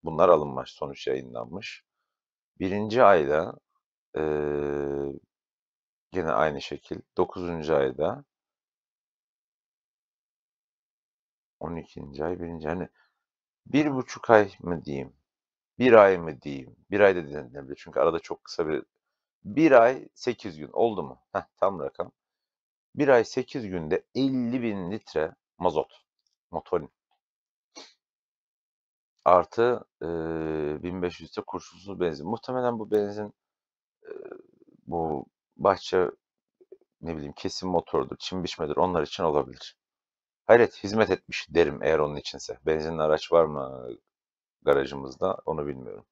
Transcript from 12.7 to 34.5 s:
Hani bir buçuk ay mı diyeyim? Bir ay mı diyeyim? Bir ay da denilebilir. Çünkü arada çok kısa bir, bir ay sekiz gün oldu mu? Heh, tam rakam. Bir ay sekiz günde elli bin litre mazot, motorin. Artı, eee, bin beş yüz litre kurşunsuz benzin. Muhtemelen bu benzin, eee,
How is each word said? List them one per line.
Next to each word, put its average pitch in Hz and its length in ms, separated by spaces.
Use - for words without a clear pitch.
Hani 87 140
bir 147 300
buçuk - 340
ay 104 300
mı 85 260
diyeyim? 69 280
Bir 120 140
ay 98 240
mı 80 240
diyeyim? 69 340
Bir 98 80
ay 98 160
da 87 140
denilebilir. 69 540
Çünkü 76 160
arada 82 200
çok - 240
kısa - 240
bir, 76 160
bir 139 260
ay 123 440
sekiz 104 420
gün 76 160
oldu 104 300
mu? 65 180
Heh, 95 100
tam 95 220
rakam. 73 320
Bir 143 120
ay 120 180
sekiz 127 420
günde 85 380
elli 127 460
bin 101 300
litre 82 440
mazot, 80 360
motorin. 82 400
Artı, 110 600
eee, 80 840
bin 90 180
beş 90 200
yüz 82 80
litre - 120
kurşunsuz 92 580
benzin. 80 280
Muhtemelen 120 520
bu 104 120
benzin, 104 420
eee, - 80